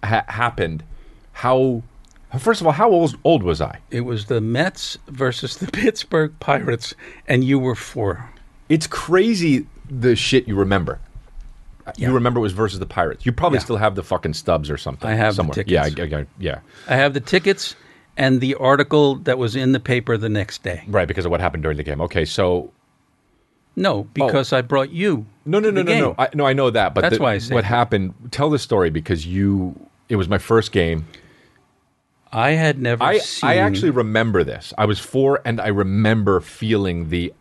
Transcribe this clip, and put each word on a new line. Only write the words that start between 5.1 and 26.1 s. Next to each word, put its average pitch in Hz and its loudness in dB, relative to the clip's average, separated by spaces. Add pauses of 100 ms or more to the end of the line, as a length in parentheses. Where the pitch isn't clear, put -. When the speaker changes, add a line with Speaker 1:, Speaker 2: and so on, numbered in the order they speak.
Speaker 2:
the 185 -8
<laughs> - -
Pittsburgh 175 0
Pirates, 123 -2 (340)
and 131 2
you 135 2
were 127 0
four. 107 -6 (400)
Speaker 1:
It's 160 0
crazy 175 2 (220)
the 123 2
shit - 0
you 104 -2
remember. 98 2 (1000)
Speaker 2:
Yeah. 120 -2
Speaker 1:
You 131 2
remember 120 2
it - 2
was 101 -2
versus 98 -2
the 90 -6
Pirates. - -4
You 120 2
probably 160 2
Speaker 2:
Yeah. - -4
Speaker 1:
still 117 -2
have 104 2
the 98 -4
fucking 82 -2
stubs 76 -2
or 71 -4
something 69 -8
Speaker 2:
I 110 0
have 110 2
the - -4
Speaker 1:
somewhere. 76 -2
Speaker 2:
tickets. - -4
Speaker 1:
Yeah, 78 4 (340)
I, 73 -4
I, 71 -8 (120)
yeah. 76 -6 (300)
Speaker 2:
I 127 2
have 139 2
the 135 -4
tickets 190 -2 (400)
and 131 4
the 131 0
article 143 4
that 127 0
was 117 -2
in 131 2
the 127 0
paper 120 0
the 110 -4
next 104 -4
day. 87 -6
Speaker 1:
Right, 98 2
because 87 -4
of 85 -2
what 85 0
happened 80 -2
during 78 -2
the 73 -6
game. 73 -6
Okay, 85 -2
so 90 0 (1040)
Speaker 2:
No, 143 0 (100)
because 135 0
Speaker 1:
Oh. 131 2
Speaker 2:
I 127 2
brought 135 -2
you 151 -2 (180)
Speaker 1:
No, 175 0
no, 214 2
Speaker 2:
to 208 4
Speaker 1:
no, 190 2
Speaker 2:
the 180 2
Speaker 1:
no, - 2
no. 139 2